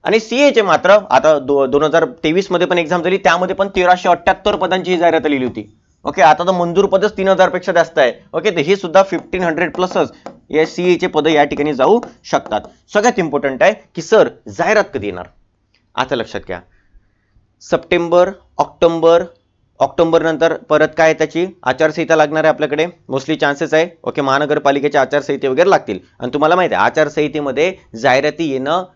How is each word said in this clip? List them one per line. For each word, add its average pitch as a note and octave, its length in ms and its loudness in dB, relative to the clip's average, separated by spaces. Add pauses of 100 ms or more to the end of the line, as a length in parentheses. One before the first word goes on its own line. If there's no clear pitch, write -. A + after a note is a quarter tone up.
आणि G#3+ 160 0
सीएचे A#3+ 420 2
मात्र F#3 300 2 (180)
आता C#3+ 300 4
दो-, C3+ 280 0
दोन C#3+ 160 0
हजार D#3 220 2
तेवीस D#3+ 460 -2
मध्ये F3 160 0
पण F3+ 100 0
एक्झाम E3+ 260 -2
झाली, F#3 140 0
त्यामध्ये F3+ 380 0
पण G3 120 -2
तेराशे F#3 420 2
अठ्ठ्याहत्तर F#3+ 460 0
पदांची F#3 360 -2
ही F3+ 60 0
जाहिरात D#3+ 280 2
आलेली C#3 200 -2
होती. G#2+ 320 -10 (260)
ओके, - 180 -4
आता D#3+ 220 4
तर F#3 80 0
मंजूर F3 340 0
पदच F#3+ 320 0
तीन F#3+ 100 -2
हजार F#3 220 4
पेक्षा F3+ 220 -6
जास्त E3 280 0
आहे. B2 140 2 (200)
ओके, F3 180 -2
तर E3+ 60 -4
ही D#3+ 180 0
सुद्धा F#3+ 280 2
फिफ्टीन F#3 380 -6
हंड्रेड E3 340 -4
प्लसच F3+ 380 -2 (360)
या D#3 160 2
सीएचे F3 420 0
पद D#3 200 0
या D3+ 160 4
ठिकाणी D3 300 -2
जाऊ D3 260 2 (240)
शकतात. G#2+ 380 -4 (320)
सगळ्यात G#3 260 0
इम्पॉर्टंट C#3+ 440 -2
आहे G3 100 4 (220)
की E3 60 -8
सर F3 280 4 (180)
जाहिरात F3+ 360 0 (100)
कधी G#2 140 -8
येणार, F2+ 180 -10 (720)
आता C3 200 -4
लक्षात G#2+ 320 -8
घ्या. F2 120 -10 (1000)
सप्टेंबर, F3 680 0 (280)
ऑक्टोबर, E3 680 2 (560)
ऑक्टोबर E3 420 2
नंतर D#3+ 320 0
परत D3+ 340 0 (100)
काय D#3+ 160 4
त्याची E3 340 -2 (160)
आचारसंहिता D#3 520 0
लागणार D#3 280 0
आहे D#3 100 2
आपल्याकडे, D3+ 320 -2 (240)
mostly C3+ 260 -4
चान्सेस C#3+ 380 -2
आहे. E3 160 2 (140)
ओके, C#3+ 180 -6
महानगरपालिकेच्या C#3 800 0
आचारसंहिते C#3 460 -2
वगैरे D#3 220 0
लागतील B2+ 300 -2 (200)
आणि B2 140 -8
तुम्हाला D#3 220 2
माहिती E3+ 200 -2
आहे F#2+ 80 0
आचारसंहितेमध्ये D3 920 -2 (220)
जाहिराती C#3+ 560 0
येणं C#3 320 -4 (120)